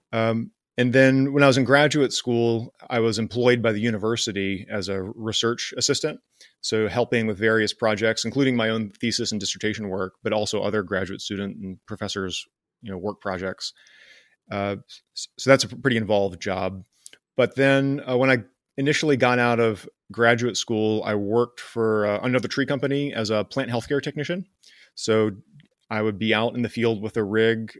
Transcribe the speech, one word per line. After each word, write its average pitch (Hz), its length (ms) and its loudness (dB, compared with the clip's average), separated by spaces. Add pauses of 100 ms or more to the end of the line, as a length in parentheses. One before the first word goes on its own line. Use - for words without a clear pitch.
(120)
Um, 113 400 0 (260)
and 123 140 2
then 135 400 6
when 143 100 4
I 139 60 8
was 131 100 6
in 131 60 4
graduate 143 480 4
school, 117 600 0 (160)
I 120 120 0
was 110 180 2
employed 120 440 2
by 113 100 2
the 104 80 -2
university 104 920 -2
as 101 180 -6
a 98 140 -4
research 113 720 -4
assistant. - 440 -2 (400)
So 110 260 -2
helping 117 400 0
with 104 100 -4
various 110 360 2
projects, 110 520 0
including 131 300 0
my 113 140 0
own 110 220 -2
thesis 113 420 -4
and 107 80 -4
dissertation 104 480 -6
work, 95 340 -6
but 107 100 -4
also 107 300 -2
other 104 220 -2
graduate 95 360 -4
student 98 360 -8
and 95 300 -12
professors', 98 600 -8 (340)
you 101 120 -14
know, 95 40 -8
work 95 240 -8
projects. 92 520 -8 (800)
Uh, 101 240 -4 (400)
s-, - 200 -12
so - 140 0
that's 135 140 4
a - 40 -8
p-, 123 80 -14
pretty 120 200 -2
involved 101 440 0
job. 95 440 -6 (520)
But 120 200 0
then, 135 520 2
uh, 127 80 0
when 131 140 6
I 120 140 2 (320)
initially 143 400 2
got 123 240 4
out 120 180 4
of 110 300 0 (240)
graduate 117 440 4
school, 107 480 0
I 107 100 0
worked 107 460 0
for, 107 460 0
uh, 104 160 0
another 123 260 0
tree 135 180 -2
company 139 460 -2
as 110 180 -4
a 107 140 0
plant 131 260 -6
healthcare 123 320 -2
technician. 151 440 -6 (480)
So 110 380 0 (560)
I 107 140 -4
would 107 160 -2
be 110 160 0
out 110 200 0
in 120 80 -4
the 113 60 -2
field 113 340 -2
with 110 140 -8
a 113 60 0
rig, 110 580 0